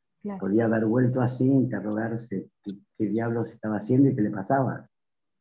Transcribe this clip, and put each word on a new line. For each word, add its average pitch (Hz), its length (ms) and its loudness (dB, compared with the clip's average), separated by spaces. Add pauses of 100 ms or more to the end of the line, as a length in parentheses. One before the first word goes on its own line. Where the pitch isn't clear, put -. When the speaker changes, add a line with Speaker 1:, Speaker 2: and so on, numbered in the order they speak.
(220)
Speaker 1:
Claro. 208 180 -10
Speaker 2:
Podía 104 260 2
haber 110 200 2
vuelto 127 360 2
así, 120 240 0
interrogarse 110 1040 -2 (140)
qué, 98 100 -10 (240)
qué 110 100 0
diablos 117 440 -2
estaba 107 260 -4
haciendo 131 320 4
y - 60 0
qué 110 60 -2
le 104 80 0
pasaba. 110 580 -2 (540)